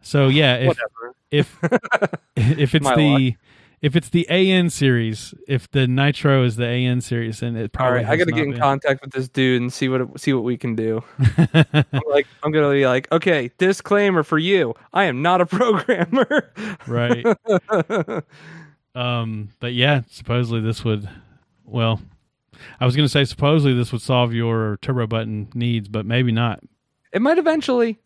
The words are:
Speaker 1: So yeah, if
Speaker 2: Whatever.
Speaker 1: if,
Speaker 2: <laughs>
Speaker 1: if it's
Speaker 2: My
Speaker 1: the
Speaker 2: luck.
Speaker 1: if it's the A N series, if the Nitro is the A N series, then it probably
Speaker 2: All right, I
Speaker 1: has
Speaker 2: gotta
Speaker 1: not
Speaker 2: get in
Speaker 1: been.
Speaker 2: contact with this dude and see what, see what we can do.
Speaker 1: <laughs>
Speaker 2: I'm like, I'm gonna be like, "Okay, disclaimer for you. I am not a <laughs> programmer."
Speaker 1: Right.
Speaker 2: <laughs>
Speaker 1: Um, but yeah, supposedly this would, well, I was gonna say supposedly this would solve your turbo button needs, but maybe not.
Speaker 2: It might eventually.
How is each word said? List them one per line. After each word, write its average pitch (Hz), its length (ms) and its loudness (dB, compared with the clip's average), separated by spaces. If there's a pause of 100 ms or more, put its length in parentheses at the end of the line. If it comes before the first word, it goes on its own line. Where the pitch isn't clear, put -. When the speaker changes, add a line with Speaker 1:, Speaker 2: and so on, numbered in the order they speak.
Speaker 1:
So 139 280 2
yeah, 135 280 4
if 127 120 2
Speaker 2:
Whatever. 117 460 -6 (180)
Speaker 1:
if, - 300 -2
Speaker 2:
<laughs> - 760 -2
Speaker 1:
if 139 380 2
it's 147 100 2
Speaker 2:
My 135 120 2
Speaker 1:
the 139 340 4
Speaker 2:
luck. - 100 -8 (420)
Speaker 1:
if 147 140 0
it's 160 120 0
the 170 220 0
A 190 200 2
N 180 200 2
series, 117 640 -2 (120)
if 135 240 -4
the 131 160 2
Nitro 135 580 2
is 113 120 -2
the 120 80 -2
A 123 220 -2
N 123 160 0
series, 113 380 -6
then 120 160 -6
it 110 160 -8
probably 127 180 0
Speaker 2:
All 123 60 2
right, 123 100 0
I - 100 -4
Speaker 1:
has - 40 0
Speaker 2:
gotta 175 100 2
Speaker 1:
not 156 80 -2
Speaker 2:
get 156 80 0
in 139 60 -4
Speaker 1:
been. 120 80 -6
Speaker 2:
contact 139 420 0
with 135 100 -14
this 131 160 -6
dude 127 320 2
and 123 100 -4
see 131 200 -4
what, 127 280 -4
see 143 140 -2
what 123 120 0
we 120 120 -2
can 120 180 -6
do. 110 380 -4
Speaker 1:
<laughs> - 260 0
Speaker 2:
I'm 151 460 4 (240)
like, 143 180 2 (160)
I'm 151 100 -2
gonna 147 200 2
be 139 140 2
like, 127 260 0
"Okay, 156 460 0
disclaimer 196 640 2
for 151 160 0
you. 160 360 0 (200)
I 190 100 2
am 131 160 -2
not 180 220 2
a 170 40 2
<laughs> 185 140 -4
programmer." 226 920 0 (340)
Speaker 1:
Right. 120 400 -2 (420)
Speaker 2:
<laughs> 202 560 -2 (720)
Speaker 1:
Um, 113 560 -6 (100)
but 123 120 -8
yeah, 127 380 2
supposedly 117 500 -4
this 110 240 -4
would, 107 240 -2 (560)
well, 113 360 -2 (800)
I 123 60 -2
was 123 100 2
gonna 147 120 2
say 139 160 2
supposedly 143 500 2
this 120 180 -2
would 120 100 -6
solve 123 320 0
your 113 480 -2
turbo 123 240 -2
button 110 480 -6
needs, 120 340 -2
but 107 180 -6
maybe 120 260 0
not. 113 280 -2 (520)
Speaker 2:
It 196 100 0
might 320 160 4
eventually. 262 680 0